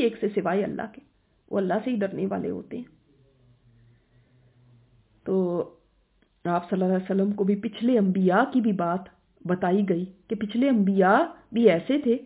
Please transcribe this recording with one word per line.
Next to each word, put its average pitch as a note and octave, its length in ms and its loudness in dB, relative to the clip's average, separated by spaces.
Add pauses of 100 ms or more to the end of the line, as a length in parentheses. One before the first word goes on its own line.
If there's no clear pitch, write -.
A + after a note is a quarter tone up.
एक A3+ 140 0
से - 140 -4
सिवाय G3 320 -2
अल्लाह - 260 -6
के, - 140 -20 (480)
वो - 80 -4
अल्लाह F#3+ 220 0
से A#3 100 -4
ही B3 60 -2
डरने F#3+ 300 -4
वाले F#3 240 -4
होते - 260 -10
हैं। B3 100 -12 (2500)
तो F#3+ 100 -2 (1080)
आप F3 260 -2
सल्लल्लाहु F#3 220 0
अलैहि F#3 120 0
वसल्लम F#3+ 280 0
को G#3 120 -2
भी G3 160 2
पिछले A#3 380 0
अंबिया F#3+ 540 2
की B3+ 80 2
भी A3 140 2
बात F3+ 360 -4 (340)
बताई F#3 400 0
गई F#3 200 -2 (240)
कि A3+ 60 -6
पिछले A3 340 -2
अंबिया G3 420 4 (440)
भी A3+ 140 6
ऐसे F3+ 380 2
थे A#3 80 4 (120)